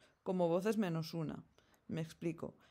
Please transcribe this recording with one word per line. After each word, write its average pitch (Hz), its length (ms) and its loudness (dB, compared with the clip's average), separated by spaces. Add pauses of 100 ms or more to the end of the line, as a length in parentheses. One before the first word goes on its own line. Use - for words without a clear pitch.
(240)
como 180 240 4
voces 190 300 2
menos 165 360 0
una. 160 300 -4 (440)
Me 160 140 -4
explico. 160 540 -6 (160)